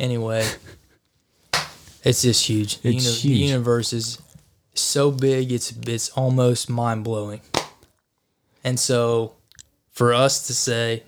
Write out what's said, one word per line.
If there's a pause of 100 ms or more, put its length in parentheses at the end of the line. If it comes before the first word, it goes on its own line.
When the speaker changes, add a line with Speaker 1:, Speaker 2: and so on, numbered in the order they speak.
Speaker 1:
Anyway, (1600)
it's
just
huge.
The
Speaker 2:
It's
Speaker 1:
uni-,
Speaker 2:
huge.
Speaker 1:
the
universe
is (540)
so
big,
it's, (120)
it's
almost
mind-blowing. (1200)
And
so, (560)
for
us
to
say,